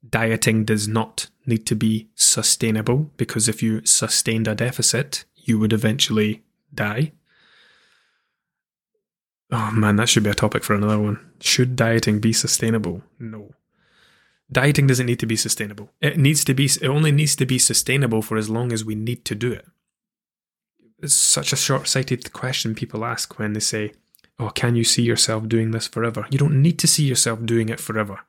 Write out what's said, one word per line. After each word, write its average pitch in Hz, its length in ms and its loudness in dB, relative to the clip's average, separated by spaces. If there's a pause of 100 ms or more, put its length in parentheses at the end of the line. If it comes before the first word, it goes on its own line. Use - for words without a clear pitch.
dieting 113 580 0
does 107 220 0
not 110 400 -4 (180)
need 113 220 0
to 113 80 0
be 110 400 0
sustainable, 117 1000 2
because 117 320 -2
if 110 160 -2
you 110 220 -2
sustained 113 640 0
a 107 80 -2
deficit, - 680 -2 (120)
you 113 240 0
would 107 120 2
eventually 107 720 0 (300)
die. 117 400 -2 (2500)
Oh 110 200 -4
man, 107 240 4
that 113 140 2
should - 140 4
be 104 80 2
a - 20 0
topic 107 300 0
for 107 100 0
another 104 260 0
one. 107 200 -2 (200)
Should 127 360 0
dieting 113 440 2
be 110 140 2
sustainable? 107 680 -2 (160)
No. 110 340 -14 (1000)
Dieting 139 360 4
doesn't 127 180 4
need 120 140 0
to 117 80 -2
be 113 80 0
sustainable. 104 560 -6 (100)
It 147 160 0
needs 147 280 4
to 139 80 2
be, 135 120 2
it 139 220 0
only 151 240 2
needs 143 260 2
to 131 80 0
be 127 140 0
sustainable 117 640 2
for 110 160 -4
as 107 120 -2
long 117 240 -2
as 110 100 -4
we 110 120 -6
need 113 300 -6
to 113 100 -4
do 117 180 -4
it. - 120 -12 (1300)
It's 147 140 -2
such - 400 0
a 139 40 -2
short-sighted - 760 -2
question 127 400 -6
people 113 320 -8
ask - 320 -8
when 107 160 -4
they 107 60 -4
say, 104 320 -4 (480)
"Oh, 107 100 -4
can 120 260 0
you 117 80 2
see 120 200 2
yourself 113 440 0
doing 113 240 0
this 113 160 -4
forever?" 117 440 -4
You 139 80 0
don't 143 220 4
need 170 180 4
to - 80 2
see - 160 4
yourself 117 420 0
doing 113 240 2
it 113 100 -6
forever. 107 500 -4